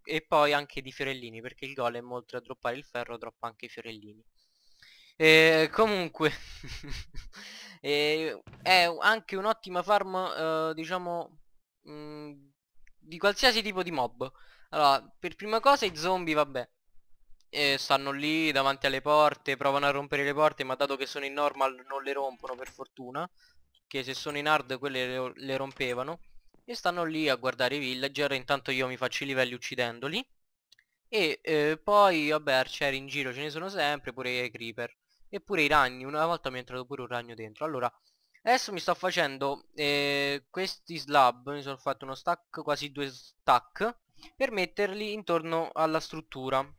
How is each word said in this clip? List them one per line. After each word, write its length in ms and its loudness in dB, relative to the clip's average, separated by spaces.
e 180 -4
poi 300 4
anche 280 -2
di 120 -12
fiorellini, 480 -8
perché 240 -14
il 100 -12
golem 380 -4
oltre 260 -10
a 20 -14
droppare 360 -6
il 80 -14
ferro 340 -8
droppa 300 -12
anche 160 -20
i 40 -12
fiorellini. 560 -16
E 560 8
comunque, 600 2
<laughs> 1500 -12
e, 600 0
è 260 8
anche 360 2
un'ottima 460 -2
farm, 340 2
eh, 580 -2
diciamo, 640 -6
mm, 440 -14
di 200 -16
qualsiasi 440 2
tipo 200 -4
di 80 -6
mob. 400 -4
Allora, 320 4
per 180 -8
prima 240 -2
cosa 240 6
i 120 -2
zombie, 380 0
vabbè, 340 0
eh, 240 2
stanno 340 2
lì 380 0
davanti 360 2
alle 160 0
porte, 560 4
provano 260 2
a 60 4
rompere 340 -2
le 80 0
porte, 320 2
ma 100 -4
dato 220 0
che 80 -4
sono 220 -8
in 80 -8
normal 520 0
non 160 -6
le 120 -4
rompono 400 -6
per 160 -14
fortuna, 580 -10
che 160 -6
se 120 -8
sono 240 -6
in 100 -2
hard 300 2
quelle 280 -4
le, 280 -4
le 240 -6
rompevano. 600 -6
E 100 -12
stanno 300 -2
lì 240 -2
a 80 4
guardare 400 0
i 20 -2
villager, 540 -2
intanto 380 -2
io 160 0
mi 100 -6
faccio 280 -4
i 20 -6
livelli 260 0
uccidendoli. 720 -6
E, 340 0
eh, 400 2
poi, 480 6
vabbè, 220 2
arcieri 440 2
in 100 -8
giro 280 -4
ce 80 -10
ne 80 -8
sono 180 -8
sempre, 460 -2
pure 300 -4
i 60 -6
creeper. 460 -10
E 120 -10
pure 220 0
i 60 4
ragni, 360 4
una 220 -2
volta 240 -2
mi 60 -8
è 40 -8
entrato 260 -10
pure 160 -10
un 60 -10
ragno 260 -6
dentro. 320 -10
Allora, 260 -2
adesso 300 2
mi 80 -6
sto 140 0
facendo, 800 -2
eh, 760 0
questi 480 -6
slab, 540 4
mi 100 -8
sono 140 -8
fatto 300 -6
uno 80 -8
stack, 480 -6
quasi 300 -4
due 180 -6
stack, 880 0
per 160 -2
metterli 600 -4
intorno 600 -2
alla 280 2
struttura. 640 -4